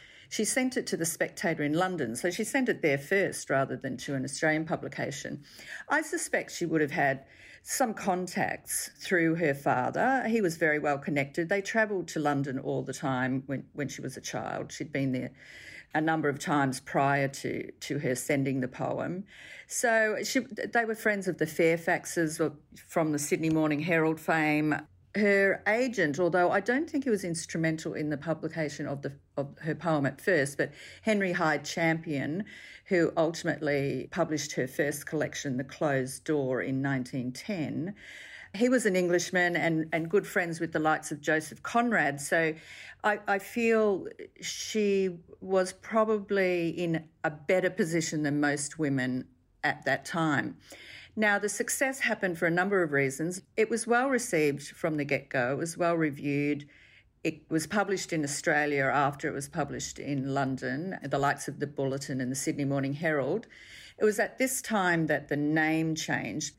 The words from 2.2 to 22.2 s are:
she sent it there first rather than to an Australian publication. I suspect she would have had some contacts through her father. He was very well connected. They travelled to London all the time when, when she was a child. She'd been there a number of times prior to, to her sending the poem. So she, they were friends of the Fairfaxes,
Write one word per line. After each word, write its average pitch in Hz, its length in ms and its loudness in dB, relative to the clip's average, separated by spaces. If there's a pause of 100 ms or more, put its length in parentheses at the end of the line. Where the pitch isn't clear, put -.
she 214 140 -2
sent 254 260 2
it 156 100 -2
there 143 160 4
first 180 540 0
rather 135 260 2
than 127 220 -6
to 143 160 -6
an 131 100 -2
Australian 156 400 0
publication. 143 760 -6 (480)
I 302 100 2
suspect 311 500 -4
she - 140 -6
would 165 160 2
have 143 120 0
had 143 340 0 (360)
some 240 300 0
contacts - 1080 -4
through 170 360 2
her 170 180 2
father. 139 760 2
He 226 140 2
was 170 160 0
very 151 220 2
well 147 180 0
connected. 143 540 -2
They 202 100 2
travelled 202 480 0
to 160 120 -4
London 139 380 0
all 139 240 -4
the 135 120 -6
time 131 500 -2
when, - 200 -6 (100)
when 147 140 -4
she - 120 -12
was - 160 -8
a - 60 -12
child. - 500 -6
She'd - 180 -8
been 135 220 0
there - 200 -4 (640)
a 151 60 2
number 160 300 2
of 139 80 -2
times 139 420 0
prior 139 480 2
to, - 420 -6
to - 280 -6
her 139 160 0
sending 135 460 0
the 127 80 -2
poem. 131 560 -6 (420)
So 220 580 2
she, 254 160 0
they 226 460 -2
were 220 80 0
friends 202 340 0
of 165 80 0
the 160 80 0
Fairfaxes, 165 960 2 (480)